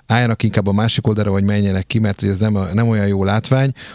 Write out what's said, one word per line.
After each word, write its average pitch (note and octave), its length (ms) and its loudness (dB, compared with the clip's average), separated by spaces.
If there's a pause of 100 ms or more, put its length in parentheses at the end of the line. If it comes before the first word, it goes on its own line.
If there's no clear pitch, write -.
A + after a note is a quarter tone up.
álljanak A#2 360 0
inkább G#2 240 0
a G2+ 60 0
másik A2 340 0
oldalra, G#2 240 0
vagy G2 140 0
menjenek G2+ 420 0
ki, - 120 -4
mert G#2 220 -2
hogy G2+ 80 0
ez F#2+ 100 0
nem, G#2+ 200 0 (140)
nem A#2 160 0
olyan G#2+ 180 0
jó G2 180 0
látvány. C3 480 0 (220)